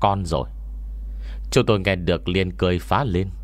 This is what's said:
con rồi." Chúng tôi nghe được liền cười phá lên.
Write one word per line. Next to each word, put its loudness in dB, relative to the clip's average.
con 2
rồi." -2
Chúng 4
tôi 4
nghe 2
được 0
liền 0
cười 2
phá 0
lên. 0